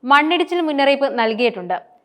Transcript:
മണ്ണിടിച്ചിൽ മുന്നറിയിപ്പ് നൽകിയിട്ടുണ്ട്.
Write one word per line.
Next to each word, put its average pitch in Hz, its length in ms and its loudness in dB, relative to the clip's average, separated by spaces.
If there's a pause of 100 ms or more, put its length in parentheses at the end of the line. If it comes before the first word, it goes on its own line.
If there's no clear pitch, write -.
മണ്ണിടിച്ചിൽ 311 580 2
മുന്നറിയിപ്പ് 277 460 0 (140)
നൽകിയിട്ടുണ്ട്. 220 580 -2 (260)